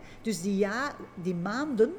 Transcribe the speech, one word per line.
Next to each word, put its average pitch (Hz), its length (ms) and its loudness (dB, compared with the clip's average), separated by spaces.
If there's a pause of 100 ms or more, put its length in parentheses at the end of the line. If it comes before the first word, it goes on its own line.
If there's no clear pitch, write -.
(220)
Dus 190 200 -2
die, 196 160 0
ja, 220 340 2 (240)
die 175 200 -2
maanden, 233 640 2